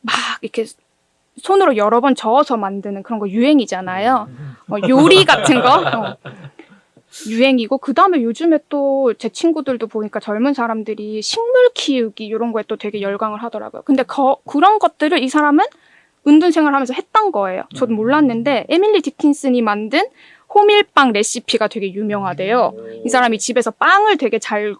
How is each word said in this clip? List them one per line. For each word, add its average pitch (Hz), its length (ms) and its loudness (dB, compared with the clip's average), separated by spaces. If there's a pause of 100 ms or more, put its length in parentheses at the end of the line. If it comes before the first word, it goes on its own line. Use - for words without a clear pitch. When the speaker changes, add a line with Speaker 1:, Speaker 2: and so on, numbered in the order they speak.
Speaker 1:
막 226 120 -8 (280)
이렇게 - 240 -6 (720)
손으로 370 400 2
여러 214 240 2
번 262 140 2
저어서 254 420 0
만드는 196 460 -8
그런 226 160 -8
거 202 100 -4
유행이잖아요. 214 1000 0
Speaker 2:
음. 143 260 -16 (140)
Speaker 1:
어, 208 80 -4 (120)
요리 330 360 6
같은 254 360 2
거? 294 200 4
어. 220 360 -4 (1080)
유행이고, 247 520 0
그다음에 330 420 2
요즘에 302 380 0 (100)
또 269 480 0
제 233 120 -6
친구들도 269 580 -2
보니까 214 320 -6
젊은 226 340 -2
사람들이 214 680 -6
식물 480 520 2
키우기 226 520 -4
이런 220 260 -4
거에 214 160 -4
또 220 80 -6
되게 208 260 -8
열광을 208 400 -6
하더라고요. 220 420 -12
근데 262 200 0
거-, 269 420 0
그런 392 340 2
것들을 311 440 0
이 262 60 -2
사람은 294 340 2 (640)
은둔 311 240 6
생활하면서 277 420 0
했던 415 380 0
거예요. 190 320 -4 (100)
저도 233 200 -2
Speaker 2:
음. - 20 -2
Speaker 1:
몰랐는데 240 720 0
에밀리 392 340 2
디킨슨이 277 600 0
만든 220 420 -2 (500)
호밀빵 415 600 4
레시피가 220 540 -2
되게 196 260 -6
유명하대요. 202 840 -2
Speaker 2:
음. - 280 -16
Speaker 1:
이 233 40 -2
사람이 233 300 0
집에서 226 320 -2
빵을 392 460 2
되게 226 220 -2
잘 208 400 -6